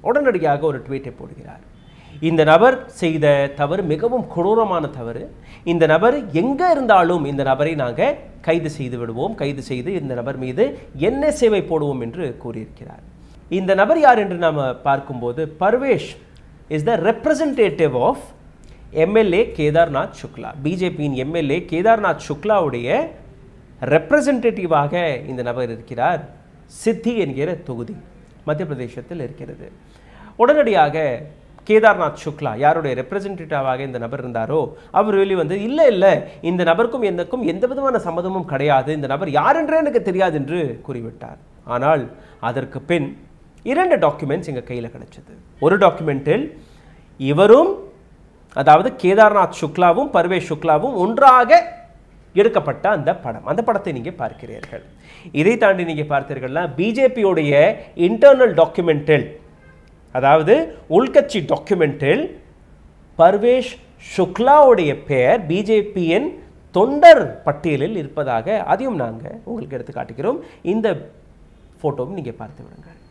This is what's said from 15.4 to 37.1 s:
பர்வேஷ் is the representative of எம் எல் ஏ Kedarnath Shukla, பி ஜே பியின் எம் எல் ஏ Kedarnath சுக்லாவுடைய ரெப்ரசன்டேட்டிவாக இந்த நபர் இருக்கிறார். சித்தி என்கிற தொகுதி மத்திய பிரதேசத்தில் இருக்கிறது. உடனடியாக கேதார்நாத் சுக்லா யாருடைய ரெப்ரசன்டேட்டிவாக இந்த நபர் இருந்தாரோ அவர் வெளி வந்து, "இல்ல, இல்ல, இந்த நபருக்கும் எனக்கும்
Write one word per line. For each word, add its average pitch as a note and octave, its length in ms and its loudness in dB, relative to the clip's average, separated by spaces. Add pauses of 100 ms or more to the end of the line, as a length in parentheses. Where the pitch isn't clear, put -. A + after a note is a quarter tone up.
பர்வேஷ் A#3 500 0 (600)
is D3+ 160 -4
the A3+ 100 0 (140)
representative A3 840 -2
of C#3+ 240 0 (720)
எம் E3+ 240 0
எல் G#3+ 180 2
ஏ G3+ 240 0
Kedarnath D3+ 680 0
Shukla, A#2+ 300 -16 (100)
பி D#3 120 -2
ஜே F3+ 140 -4
பியின் D3 240 -6
எம் C3 220 -6
எல் D#3 160 -2
ஏ C#3+ 80 -2 (120)
Kedarnath F#3 580 0
சுக்லாவுடைய E3 800 -2 (720)
ரெப்ரசன்டேட்டிவாக F3 1500 0
இந்த B2+ 140 -8
நபர் A#2+ 220 -4
இருக்கிறார். B2 640 -4 (380)
சித்தி A3+ 520 -4
என்கிற D3+ 360 -4
தொகுதி A#2+ 420 -12 (480)
மத்திய D3+ 240 -4
பிரதேசத்தில் C3 580 -12
இருக்கிறது. - 400 -16 (680)
உடனடியாக E3 880 2 (440)
கேதார்நாத் G3+ 580 4
சுக்லா C#3 340 -6
யாருடைய C#3+ 440 0
ரெப்ரசன்டேட்டிவாக D#3+ 760 -6
இந்த C3 200 -8
நபர் A#2 260 -8
இருந்தாரோ B2 480 -4 (180)
அவர் G#3 240 2
வெளி G3 200 2
வந்து, F3+ 280 -4
"இல்ல, C#4+ 240 2
இல்ல, F#3+ 420 2 (140)
இந்த F3 220 -2
நபருக்கும் A3+ 380 0
எனக்கும் F3+ 400 -4